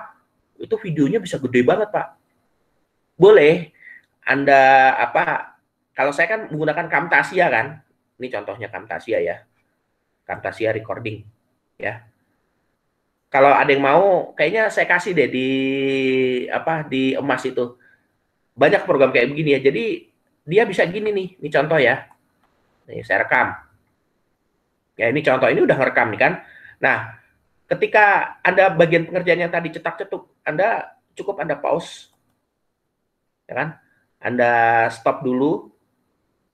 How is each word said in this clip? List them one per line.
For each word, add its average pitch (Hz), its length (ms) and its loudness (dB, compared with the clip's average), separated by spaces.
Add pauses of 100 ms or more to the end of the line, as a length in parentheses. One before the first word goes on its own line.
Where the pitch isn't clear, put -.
(640)
itu 120 160 -4
videonya 156 400 -2
bisa 139 240 -6
gede 123 240 2
banget, 202 240 0
Pak." - 160 -4 (1120)
Boleh. 170 560 6 (480)
Anda, 135 720 6
apa, 156 640 -4 (320)
kalau 139 240 -2
saya 170 160 -2
kan 170 100 -4 (140)
menggunakan 156 320 -2
Camtasia 170 640 0
kan. 110 320 -4 (360)
Ini 123 120 -12
contohnya 101 400 -10
Camtasia 92 480 -6
ya. 87 240 -4 (800)
Camtasia 101 480 -6
recording 113 560 -8 (520)
ya. 110 280 -10 (1200)
Kalau 139 240 6
ada 139 160 2
yang 139 160 2
mau, 170 480 2
kayaknya 202 400 0
saya 175 160 -2
kasih 175 240 0
deh 143 160 2
di, 131 180 -2 (1000)
apa, 160 320 -4
di 131 320 -2
Emas 131 320 -4
itu. 123 320 -6 (800)
Banyak 185 240 4
program 135 320 2
kayak 123 160 2
begini 147 240 0
ya. 131 60 0 (100)
Jadi, 220 400 -6 (320)
dia 202 240 0
bisa 190 240 -2
gini 208 240 -4
nih, 185 240 -8
ini 147 100 -12
contoh 156 300 0
ya. 131 320 0 (800)
Nih, 110 160 -12
saya 101 160 0
rekam. 120 320 0 (1400)
Ya, 117 160 0
ini 151 80 -2
contoh, 131 240 2
ini 160 160 2
udah 151 160 2
ngerekam 120 320 0
nih 104 100 -8
kan. 147 120 2 (500)
Nah, 113 400 -4 (480)
ketika 202 720 2
Anda 185 320 2
bagian 170 320 2
pengerjaan 175 400 -2
yang 175 80 -6
tadi 170 160 -4
cetak-cetuk, - 560 -10 (160)
Anda 185 560 -4 (160)
cukup - 240 -8
Anda 151 160 -4
pause. - 560 -6 (1400)
Ya - 80 -14
kan? 143 140 -4 (500)
Anda 120 340 0 (380)
stop - 320 -4
dulu. 131 480 -2 (840)